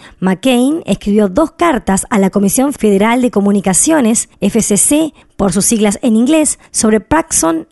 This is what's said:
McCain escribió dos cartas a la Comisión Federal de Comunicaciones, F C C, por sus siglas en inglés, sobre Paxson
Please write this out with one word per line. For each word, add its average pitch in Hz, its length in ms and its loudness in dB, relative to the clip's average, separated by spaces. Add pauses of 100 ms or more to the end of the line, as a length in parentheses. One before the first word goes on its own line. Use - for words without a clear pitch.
(200)
McCain 247 680 0
escribió 202 440 0
dos 277 240 -2
cartas 240 560 -2
a 226 100 0
la 196 100 2
Comisión 220 440 0
Federal 214 480 0
de 247 100 0
Comunicaciones, 208 960 0 (140)
F 208 200 0
C 208 140 0
C, 302 380 0 (240)
por 196 160 0
sus 196 120 -2
siglas 214 360 0
en 220 160 2
inglés, 302 420 0 (120)
sobre 220 280 0
Paxson 320 720 -2